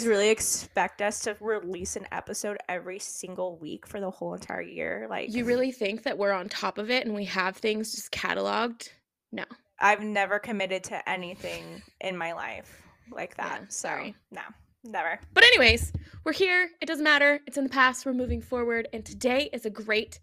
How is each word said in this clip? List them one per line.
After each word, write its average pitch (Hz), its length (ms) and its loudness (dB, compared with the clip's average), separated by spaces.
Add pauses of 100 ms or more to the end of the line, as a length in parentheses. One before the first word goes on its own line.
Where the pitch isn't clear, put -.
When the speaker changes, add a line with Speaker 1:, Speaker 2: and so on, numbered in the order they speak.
Speaker 1:
guys 226 40 0
really 208 240 6
expect - 720 0
us 208 220 0
to 208 160 -4
release 185 560 -4
an 196 140 -10
episode 208 460 -6 (120)
every 180 300 -6
single 180 600 -6
week - 280 -10
for 208 140 -8
the 190 100 -4
whole 175 240 -6
entire - 280 -8
year? 170 480 -6
Like, 220 220 -6
Speaker 2:
You 240 120 -2
really 247 260 2
think 214 340 -4
that 240 140 -4
we're 202 140 2
on 190 160 -2
top 190 300 -4
of 214 120 -2
it 254 160 2
and 214 80 -2
we 202 120 -4
have 185 320 0
things 220 360 -2
just - 180 -10
cataloged? 202 760 -2 (420)
No. 208 140 -8 (340)
Speaker 1:
I've 202 240 6
never 208 360 2
committed 190 460 -2
to - 240 -8
anything 175 760 -8 (180)
in 185 160 -4
my 170 160 -4
life - 500 -10 (300)
like - 240 -10
that. - 240 -6
Speaker 2:
Yeah, 196 80 -16
Speaker 1:
So, - 200 -8
Speaker 2:
sorry. 165 260 -8 (160)
Speaker 1:
no, - 100 -12 (440)
never. 190 340 -4 (160)
Speaker 2:
But 381 100 10
anyways, 247 480 8 (320)
we're 320 80 0
here. 359 360 4 (120)
It 302 60 -6
doesn't 302 160 -2
matter. 285 460 6
It's - 100 -8
in 277 60 2
the 262 60 0
past. 254 360 4
We're 269 60 0
moving 240 280 0
forward. 233 520 0
And 220 120 -8
today 254 480 0
is 233 140 -6
a 214 40 -4
great 214 520 -2